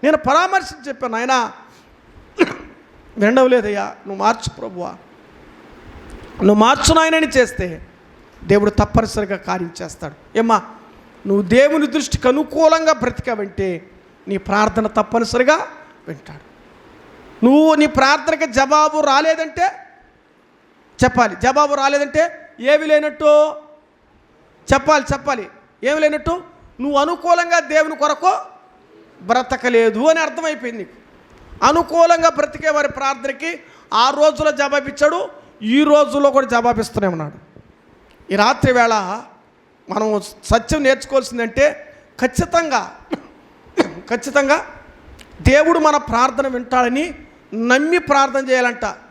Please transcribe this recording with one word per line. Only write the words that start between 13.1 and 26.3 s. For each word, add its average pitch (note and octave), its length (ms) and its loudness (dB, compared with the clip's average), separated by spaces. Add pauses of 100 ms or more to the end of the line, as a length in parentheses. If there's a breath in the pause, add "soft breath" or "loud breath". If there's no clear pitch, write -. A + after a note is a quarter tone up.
నీ G3 80 -4
ప్రార్థన G#3 500 -2
తప్పనిసరిగా A#3+ 800 0 (420)
వింటాడు. D3 440 -18 (920)
నువ్వు D#4 300 6
నీ D4+ 120 4
ప్రార్థనకి D4+ 600 0
జవాబు D4+ 540 2
రాలేదంటే D#4+ 720 0 (1300)
చెప్పాలి, A#3+ 380 2
జవాబు C#4 320 2
రాలేదంటే C#4+ 760 -2 (100)
ఏమి D4+ 260 2
లేనట్టు D4+ 680 2 (1200)
చెప్పాలి, C#4 380 0
చెప్పాలి. C4 360 -6 (360)
ఏమి D4 160 0
లేనట్టు? D4+ 420 -2 (380)